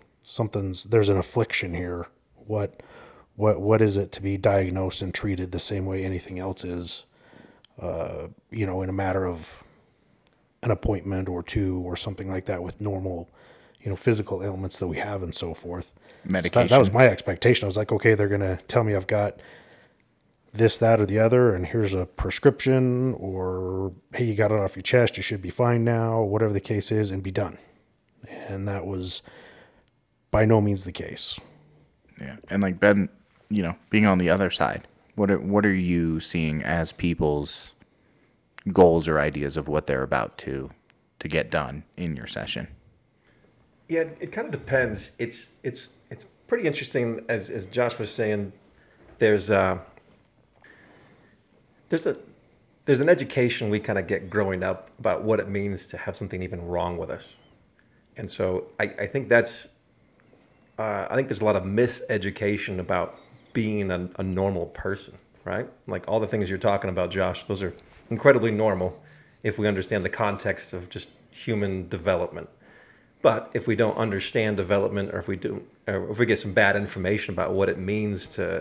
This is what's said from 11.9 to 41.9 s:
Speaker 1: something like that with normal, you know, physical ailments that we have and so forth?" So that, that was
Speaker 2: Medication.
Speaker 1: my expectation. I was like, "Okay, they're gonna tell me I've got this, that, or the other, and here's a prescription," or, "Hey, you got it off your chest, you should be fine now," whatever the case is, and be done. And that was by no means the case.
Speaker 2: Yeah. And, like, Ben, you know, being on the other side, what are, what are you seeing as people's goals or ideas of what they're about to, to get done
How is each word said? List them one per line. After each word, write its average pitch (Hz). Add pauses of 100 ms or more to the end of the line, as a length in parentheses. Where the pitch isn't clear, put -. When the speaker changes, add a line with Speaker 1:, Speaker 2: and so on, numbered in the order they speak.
Speaker 1:
something 98
like 92
that 90
with -
normal, 92 (540)
you 107
know, 92
physical 107
ailments 95
that 95
we 80
have 101
and 80
so 85
forth?" 87 (320)
So -
that, 90
that 87
was 120
Speaker 2:
Medication. 113
Speaker 1:
my 127
expectation. 104
I -
was 92
like, 107
"Okay, 110
they're 104
gonna 98 (120)
tell 120
me 107
I've 95
got 104 (1160)
this, 110
that, 113
or 104
the 98
other, 117
and 90
here's 104
a 90
prescription," 127
or, 92 (220)
"Hey, 123
you 113
got 104
it 107
off 95
your 95
chest, 120
you 95
should 98
be 90
fine 120
now," 113
whatever 107
the 98
case 104
is, 107
and 95
be 95
done. 92 (680)
And 98
that 95
was 92 (1080)
by 110
no 110
means 98
the 90
case. - (800)
Speaker 2:
Yeah. - (120)
And, 98
like, 92
Ben, 101 (380)
you 104
know, 85 (140)
being 107
on 95
the 87
other 92
side, - (260)
what 101
are, 95
what 101
are 101
you 87
seeing 78
as 82
people's 76 (1000)
goals 85
or 78
ideas 71
of 73
what 73
they're 67
about 67
to, - (520)
to -
get 76
done 73 (120)